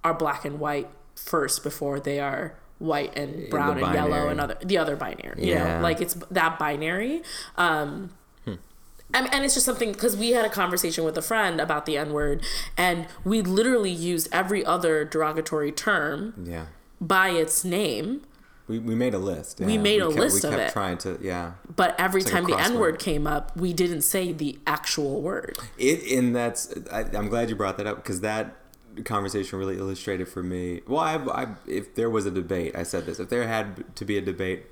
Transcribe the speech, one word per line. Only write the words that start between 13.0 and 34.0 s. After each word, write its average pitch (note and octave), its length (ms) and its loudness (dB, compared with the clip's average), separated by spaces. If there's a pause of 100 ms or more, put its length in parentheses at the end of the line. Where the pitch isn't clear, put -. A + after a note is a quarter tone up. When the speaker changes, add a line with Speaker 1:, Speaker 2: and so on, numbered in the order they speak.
Speaker 1:
we G#3+ 180 4
literally G#3 480 4
used E3+ 420 0
every F#3 320 2
other D#3+ 400 2
derogatory D#3 680 0
term E3 640 -2 (100)
Speaker 2:
Yeah. E2 220 -8 (340)
Speaker 1:
by F#3+ 280 4
its E3 360 2
name. F#3 560 0 (460)
Speaker 2:
We, A2+ 100 -4
we A2+ 160 -2
made A#2+ 220 2
a F#2 40 0
list. F#2+ 400 -4
Speaker 1:
We G3+ 140 2
Speaker 2:
Yeah. G#3+ 80 2
Speaker 1:
made G#3 200 4
Speaker 2:
We F3+ 40 2
Speaker 1:
a E3 40 2
Speaker 2:
kept, D3+ 100 2
Speaker 1:
list G3 240 2
Speaker 2:
we D3+ 60 0
Speaker 1:
of A#2+ 60 2
Speaker 2:
kept A2 140 2
Speaker 1:
it. - 40 -4
Speaker 2:
trying F#2+ 260 -2
to, F#2 200 -4
yeah. F2 340 -4 (220)
Speaker 1:
But F3+ 220 2
every F#3 240 2
Speaker 2:
It's F#3+ 100 -2
like F3+ 120 2
a - 20 0
Speaker 1:
time F3 60 2
the - 60 4
Speaker 2:
crossword. G#3 180 4
Speaker 1:
N-word F3+ 240 2
came D3+ 260 0
up, D3+ 320 -2
we F3 160 0
didn't E3+ 280 2
say F#3 320 2
the D3+ 340 -4
actual D3 560 0
word. - 340 -4 (220)
Speaker 2:
It, D3+ 240 4 (120)
and B2 200 4
that's, A#2 360 -2 (200)
I, A2 220 -2
I'm G#2 140 -2
glad A#2 220 0
you A2 60 -2
brought G2 220 -2
that G#2 100 -4
up, - 180 -6
'cause F#2 160 -4
that G#2+ 340 -2 (500)
conversation G2 540 -2
really F#2+ 180 -2
illustrated F#2+ 500 -4
for F2+ 140 -8
me. F2+ 460 -4
Well, C#3+ 120 0
I, D#3+ 160 0 (280)
I, A#2+ 40 -6 (200)
if G2 260 -4
there A#2 160 2
was G#2+ 160 2
a G2+ 60 0
debate, F2+ 440 -2
I E2+ 60 -4
said E2+ 240 -4
this, E2+ 140 -6
if F2+ 100 -6
there A#2+ 180 0
had G#2+ 480 -4
to - 100 -8